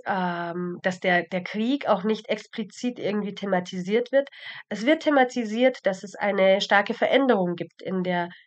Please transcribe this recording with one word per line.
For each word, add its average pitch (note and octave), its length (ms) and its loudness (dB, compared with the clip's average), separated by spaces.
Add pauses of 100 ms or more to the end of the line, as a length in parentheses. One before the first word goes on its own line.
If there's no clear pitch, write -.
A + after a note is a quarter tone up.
ähm, F3 760 -4
dass F#3 180 -2
der, F3 280 2
der F3+ 160 -4
Krieg A#3 440 -2
auch F#3 160 2
nicht G#3+ 260 -2
explizit A3 680 -6
irgendwie G3+ 380 -4
thematisiert F#3+ 760 -2
wird. C#4 160 2 (420)
Es G#3+ 180 -6
wird D#4+ 160 4
thematisiert, B3 840 2
dass F#3+ 160 -2
es - 140 -14
eine G3 440 4
starke G3+ 360 2
Veränderung A3 600 2
gibt - 280 -10
in F#3 180 -4
der F3 280 -2 (180)